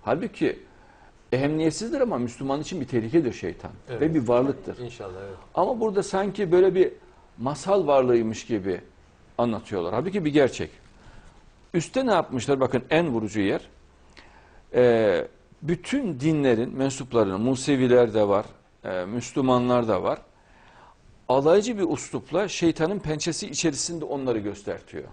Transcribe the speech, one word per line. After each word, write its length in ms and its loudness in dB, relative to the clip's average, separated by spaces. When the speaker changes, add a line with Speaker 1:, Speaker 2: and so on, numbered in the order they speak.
Speaker 1:
Halbuki 560 -2
ehemmiyetsizdir 680 -2
ama 180 0
Müslüman 420 -4
için 200 -8
bir 60 -6
tehlikedir 460 0
şeytan. 380 -10
Speaker 2:
Evet. 100 -8
Speaker 1:
Ve 140 0
bir 140 0
varlıktır. 500 0
Speaker 2:
İnşallah, 400 -14
evet. 80 -14
Speaker 1:
Ama 260 0
burada 220 0
sanki 500 -2
böyle 220 6
bir 180 4
masal 480 0
varlığıymış 600 2
gibi 340 -2
anlatıyorlar. 560 -2
Halbuki 300 -4
bir 80 -2
gerçek. 380 2
Üste 320 -2
ne 60 2
yapmışlar? 480 0
Bakın 300 0
en 180 2
vurucu 320 -2
yer. 200 0
Ee, 540 4
bütün 580 -4
dinlerin 560 2
mensuplarının, 640 0
Museviler 720 2
de 140 4
var, 180 2
e, 200 -4
Müslümanlar 840 0
da 140 0
var. 160 -2
Alaycı 500 4
bir 100 0
uslupla 600 -4
şeytanın 500 0
pençesi 520 -6
içerisinde 540 -4
onları 340 -2
göstertiyor. 760 -8